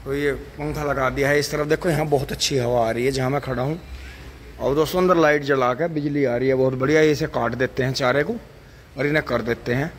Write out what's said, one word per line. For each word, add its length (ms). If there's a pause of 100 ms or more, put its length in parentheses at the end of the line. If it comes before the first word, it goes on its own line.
तो 100
ये 200
पंखा 500
लगा 260
दिया 200
है 100
इस 120
तरफ, 160
देखो 220
यहाँ 180
बहुत 240
अच्छी 260
हवा 300
आ 40
रही 140
है 60
जहाँ 180
मैं 120
खड़ा 220
हूँ। 160 (800)
और 160
दोस्तों 260
अंदर 160
लाइट 260
जला 300
के 160
बिजली 360
आ 120
रही 100
है 80
बहुत 200
बढ़िया। 280
इसे 240
काट 280
देते 280
हैं 100
चारे 300
को 120 (640)
और 100
इन्हें 180
कर 160
देते 320
हैं। 260